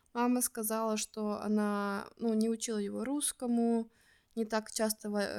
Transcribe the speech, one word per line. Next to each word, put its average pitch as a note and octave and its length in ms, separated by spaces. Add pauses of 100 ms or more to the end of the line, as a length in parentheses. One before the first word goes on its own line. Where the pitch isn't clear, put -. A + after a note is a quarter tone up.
(140)
мама B3 280
сказала, A3 540
что G#3+ 440
она, G#3 680 (100)
ну, A3+ 160
не A3 160
учила A3+ 280
его G#3 260
русскому, A#3 840 (460)
не A3+ 80
так G#3+ 280
часто G#3+ 380
во-, G#3 120 (160)